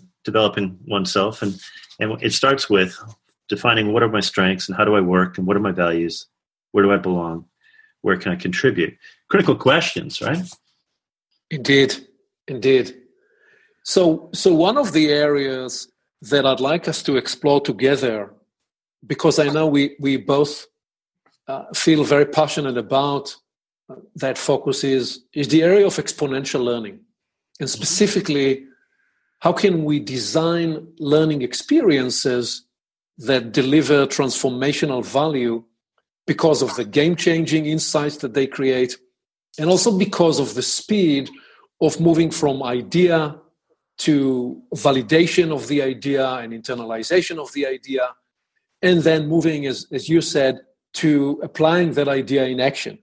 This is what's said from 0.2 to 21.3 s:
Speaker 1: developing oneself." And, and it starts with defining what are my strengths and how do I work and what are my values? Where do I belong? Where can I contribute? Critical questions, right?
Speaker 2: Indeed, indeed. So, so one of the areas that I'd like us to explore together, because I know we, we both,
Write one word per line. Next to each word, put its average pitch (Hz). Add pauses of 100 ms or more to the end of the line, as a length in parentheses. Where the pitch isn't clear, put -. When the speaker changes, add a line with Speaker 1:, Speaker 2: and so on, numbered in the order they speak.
Speaker 1:
developing 101
oneself." 101
And, 98 (400)
and 110
it 113
starts 135
with 92 (500)
defining 110
what 117
are 117
my 107
strengths 95
and 92
how 107
do 104
I 101
work 90
and 92
what 98
are 101
my 98
values? 85 (460)
Where 101
do 101
I 98
belong? 87 (560)
Where 95
can 92
I 87
contribute? 90 (320)
Critical 175
questions, -
right? 156 (1080)
Speaker 2:
Indeed, 139 (400)
indeed. 127 (880)
So, 165
so -
one 180
of 233
the 156
areas 139 (300)
that 135
I'd 131
like 156
us 156
to 139
explore 143
together, 123 (760)
because -
I 147
know 156
we, 143
we 139
both, 143 (800)